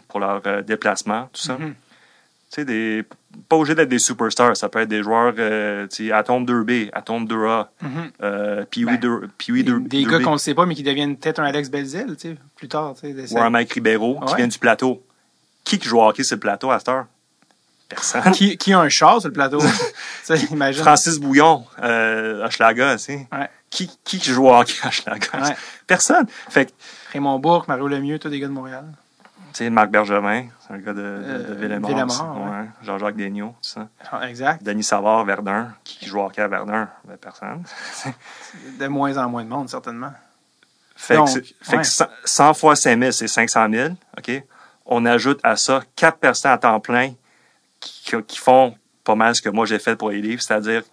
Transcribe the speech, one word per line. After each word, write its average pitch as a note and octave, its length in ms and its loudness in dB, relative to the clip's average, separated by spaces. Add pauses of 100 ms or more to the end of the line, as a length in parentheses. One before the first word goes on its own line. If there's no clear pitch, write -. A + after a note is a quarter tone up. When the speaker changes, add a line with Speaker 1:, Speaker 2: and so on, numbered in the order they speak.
Speaker 1:
pour G2+ 140 -8
leur, G2 240 -2
euh, G2+ 160 -2
déplacement, G#2+ 720 -4
tout - 80 -12
ça. C3 160 -8
Speaker 2:
Mhm. D3+ 180 -10 (760)
Speaker 1:
Tu - 40 -16
sais, D3+ 100 -6
des, A2 400 -4 (420)
pas D#3+ 100 4
obligé D#3 180 2
d'être D#3 140 4
des B2 100 2
superstars, A#2 580 2
ça G#2 120 -4
peut A2+ 100 -4
être A2 100 -2
des G#2+ 140 -2
joueurs, A2+ 340 2
euh, G#2+ 480 -2
tu G#2+ 220 -8
sais, G#2+ 40 -2
Atome B2 360 0
deux A#2+ 160 2
B, A2+ 300 -2
Atome A2+ 340 -6
deux A2 180 -2
A, A2 240 0 (140)
Speaker 2:
Mhm. D3+ 280 -10 (120)
Speaker 1:
euh, G2+ 420 -4
Pee-wee A#2 280 -2
Speaker 2:
Ben, B2 60 0
Speaker 1:
deux, A#2 380 -4
Pee-wee B2 260 0
Speaker 2:
des, C3 80 0
Speaker 1:
deux, A#2+ 100 2
Speaker 2:
des C#3 220 -2
Speaker 1:
deux A#2 60 0
B. - 40 2
Speaker 2:
gars E3 100 4
qu'on D#3+ 100 2
ne C#3+ 60 0
sait D3 160 -4
pas, E3+ 100 4
mais F3 80 -2
qui C#3+ 80 -10
deviennent C#3+ 340 -2
peut-être D#3 220 -4
un D#3+ 80 -2
Alex C#3+ 240 -2
Belzile, D3 500 -8
tu E3 120 -14
sais, D#3 60 -14 (180)
plus D3 120 -18
tard, D3+ 280 -6
tu - 60 -20
sais, C#3+ 120 -10
d'essayer. B2 260 -4
Speaker 1:
Ou A#2 40 4
un A#2 80 4
Mike A#2+ 220 0
Ribeiro, A2+ 480 0
qui C3+ 100 -2
Speaker 2:
Ouais. - 60 0
Speaker 1:
vient B2 100 2
du A2+ 100 -4
plateau. A#2+ 480 0 (580)
Qui - 140 0
que - 80 -4
joue A#2 140 2
au A2 100 10
hockey C3 140 -2
sur A#2+ 140 -2
le - 20 -6
plateau G#2+ 320 -2
à A2+ 80 2
cette - 100 -6
heure ? B2+ 160 -2 (840)
Personne. - 440 0
Speaker 2:
Qui, G3 260 4
qui F#3+ 160 2
a F#3 60 8
un D#3 100 4
char F3+ 300 6
sur F3 100 -6
le B2+ 40 -10
plateau ? C#3 260 0
Speaker 1:
<laughs> D3 640 -2
Speaker 2:
Tu D#3+ 120 2
sais, - 140 0
imagine. C#3+ 320 0
Speaker 1:
Francis D3+ 360 4
Bouillon, C3+ 460 4 (160)
euh, A2 640 -2
Hochelaga, A#2 520 4
tu - 60 -8
sais. C#3 280 -10
Speaker 2:
Ouais. C#3 180 -8 (220)
Speaker 1:
Qui, F3+ 180 -6 (140)
qui - 180 -6
joue C3 260 4
au B2+ 80 10
hockey A#2+ 180 6 (100)
à B2+ 60 -2
Hochelaga ? G#2+ 380 -6 (220)
Speaker 2:
Ouais. C#3+ 60 -4 (320)
Speaker 1:
Personne. A#3 400 4 (220)
Fait C#3 160 4
que - 60 -14 (420)
Speaker 2:
Raymond C#3 260 0
Bourque, E3 280 2
Mario C#3 200 -2
Lemieux, C#3+ 320 -4
tous D#3 100 -10
des C#3+ 100 -6
gars C#3 80 -8
de C#3 60 -8
Montréal. C3 320 -12 (680)
Speaker 1:
Tu - 100 -8
sais, A#2 80 -2
Marc A2 180 4
Bergevin, G#2 560 0 (220)
c'est A2+ 80 -18
un - 20 -14
gars G#2 160 -10
de, G2+ 80 -10
de, - 20 -10
de - 0 -
Speaker 2:
Euh, G#2 520 -10
Speaker 1:
Villemort, G#2 340 -6
Speaker 2:
Villemort, C3+ 480 -4
Speaker 1:
ouais. G2+ 220 -8
Speaker 2:
ouais. G#2+ 60 -10 (180)
Speaker 1:
Jean-Jacques G#2 320 -6
Daigneault, G2+ 440 -8
tout - 100 -10
ça. A2 180 -14 (240)
Speaker 2:
Ah, - 180 -8
exact. C3+ 320 -4
Speaker 1:
Denis G#2 220 -4
Savard, G#2+ 420 2
Verdun. G#2 480 -4 (100)
Qui, - 140 -18
qui - 80 -18
joue F#2+ 140 -6
au G2 60 -2
hockey G#2 180 -4
à G#2 40 -2
Verdun ? G2+ 400 -4 (180)
Ben, F#2+ 120 -20
personne. G#2 460 -16 (420)
<laughs> C3+ 80 -10 (680)
Speaker 2:
De C#3 80 -6
moins C#3 300 -2
en B2+ 120 -2
moins A#2+ 140 -6
de A2+ 60 -14
monde, C3 180 -8
certainement. B2+ 460 -12 (840)
Speaker 1:
Fait - 200 2
Speaker 2:
Donc, D3+ 120 8
Speaker 1:
que C3+ 60 2
c'est, C3 120 -4 (160)
fait - 160 0
Speaker 2:
ouais. G#2+ 40 2
Speaker 1:
que - 60 -2
cent, - 200 0 (180)
cent D3 280 6
fois D3+ 220 4
cinq B2 220 4
mille, B2 160 2
c'est A2+ 140 -4
cinq A2+ 220 0
cent A2+ 200 2
mille, C3+ 260 -2 (220)
ok ? C3+ 260 -8 (420)
On A#2+ 200 0
ajoute A#2+ 380 2
à A2+ 120 4
ça C3 260 0 (140)
quatre D#3+ 220 4
personnes - 340 2
à A#2+ 80 4
temps A2+ 200 4
plein B2+ 340 -2 (680)
qui, - 240 -18
qui, A2+ 200 -4
qui - 140 -14
font B2+ 380 4 (280)
pas A#2 120 2
mal A2+ 180 4
ce - 80 -2
que A2 80 -4
moi A2 160 0
j'ai G#2+ 140 -2
fait A2+ 160 0
pour A2 160 -4
les G#2 100 -6
livres, A2+ 200 -6
c'est-à-dire A2 520 -2